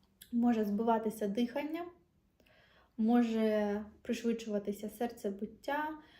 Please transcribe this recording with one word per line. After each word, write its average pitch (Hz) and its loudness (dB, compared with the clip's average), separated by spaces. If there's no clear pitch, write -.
може 233 4
збиватися 220 0
дихання, 285 -2
може 220 4
пришвидшуватися 220 -4
серцебиття, 233 -4